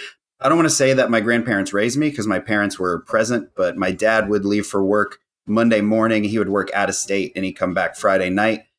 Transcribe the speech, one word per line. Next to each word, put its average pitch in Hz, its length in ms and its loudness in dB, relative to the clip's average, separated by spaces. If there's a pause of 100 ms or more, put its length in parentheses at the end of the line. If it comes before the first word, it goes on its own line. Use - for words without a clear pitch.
(420)
I 131 60 0
don't 165 100 4
wanna 160 120 4
say 135 240 4
that 127 160 2
my 117 100 2
grandparents 113 540 0
raised 117 240 0
me 151 140 0
'cause 110 140 -6
my 95 140 0
parents 101 400 -2
were 87 200 -2
present, 113 560 -2
but 87 200 0
my 95 160 0
dad 107 380 0
would 104 160 0
leave 104 200 0
for 98 160 -2
work 101 380 0 (260)
Monday 113 360 2
morning. 110 420 2
He 107 160 -2
would 95 80 0
work 98 260 -2
out 98 140 0
of 98 80 -4
state 98 400 -4
and 95 80 -4
he'd 92 100 -6
come 92 200 -4
back 87 240 -2
Friday 95 320 0
night. 107 340 0 (160)